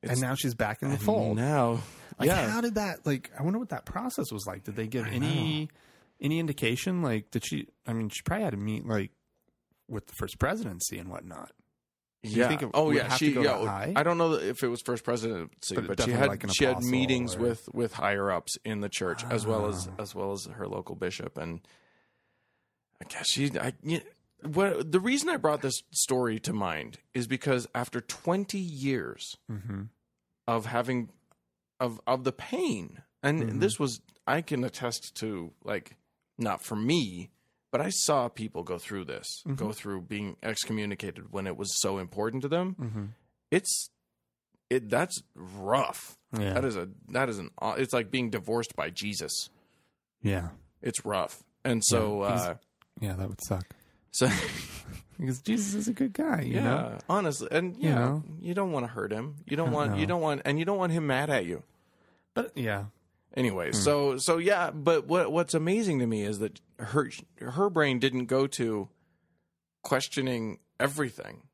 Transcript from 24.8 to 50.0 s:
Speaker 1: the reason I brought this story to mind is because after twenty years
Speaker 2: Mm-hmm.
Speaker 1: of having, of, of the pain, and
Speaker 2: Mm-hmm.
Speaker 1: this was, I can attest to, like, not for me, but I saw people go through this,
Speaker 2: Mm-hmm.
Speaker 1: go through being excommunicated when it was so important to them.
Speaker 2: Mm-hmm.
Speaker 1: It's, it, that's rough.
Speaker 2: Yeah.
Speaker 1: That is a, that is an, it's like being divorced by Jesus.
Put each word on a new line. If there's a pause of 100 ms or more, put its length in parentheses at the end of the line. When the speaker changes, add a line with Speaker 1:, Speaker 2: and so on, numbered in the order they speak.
Speaker 1:
the
reason
I
brought
this (100)
story
to
mind (140)
is
because
after
twenty
years (160)
Speaker 2:
Mm-hmm. (680)
Speaker 1:
of
having, (720)
of,
of
the
pain, (200)
and
Speaker 2:
Mm-hmm.
Speaker 1:
this
was, (260)
I
can
attest
to, (140)
like, (400)
not
for
me, (400)
but
I
saw
people
go
through
this,
Speaker 2:
Mm-hmm.
Speaker 1:
go
through
being
excommunicated
when
it
was
so
important
to
them.
Speaker 2:
Mm-hmm. (460)
Speaker 1:
It's, (800)
it,
that's (140)
rough. (200)
Speaker 2:
Yeah.
Speaker 1:
That
is
a, (200)
that
is
an, (120)
it's
like
being
divorced
by
Jesus. (720)